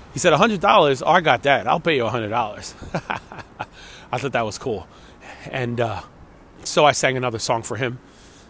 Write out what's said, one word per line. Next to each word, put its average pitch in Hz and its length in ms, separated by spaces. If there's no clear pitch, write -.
He 143 60
said, 165 140
"A 147 40
hundred 208 220
dollars? 165 420
Oh, - 80
I 175 120
got 143 220
that. 123 240
I'll 160 120
pay 160 160
you 120 100
a 107 40
hundred 113 200
dollars." 104 440
<laughs> - 1300
I 131 60
thought 131 160
that 117 120
was 104 120
cool. 101 300
And, 120 280
uh, 107 220
so - 200
I 147 80
sang 131 240
another 123 240
song 113 220
for 110 160
him, 127 220